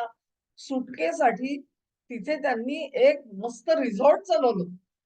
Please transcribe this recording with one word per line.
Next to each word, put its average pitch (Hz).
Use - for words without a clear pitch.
सुटकेसाठी 269
तिथे 262
त्यांनी 277
एक 277
मस्त 247
रिसॉर्ट 277
चालवलं. 247